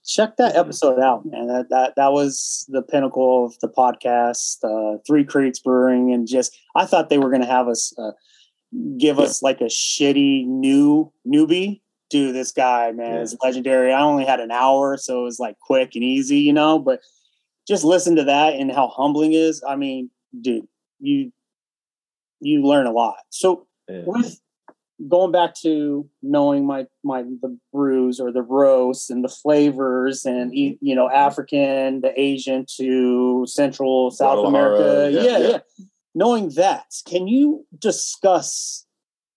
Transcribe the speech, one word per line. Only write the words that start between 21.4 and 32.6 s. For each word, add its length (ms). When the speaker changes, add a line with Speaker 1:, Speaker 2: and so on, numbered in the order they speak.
Speaker 1:
you 220
learn 240
a 60
lot. 240
So 360
Speaker 2:
Yeah. 180
Speaker 1:
with 340
going 260
back 300
to 460
knowing 440
my, 200
my, 180
the 340
brews 480
or 120
the 100
roasts 680
and 120
the 60
flavors 960
and, 300
e-, 260
you 140
know, 160
African, 880
the 200
Asian 440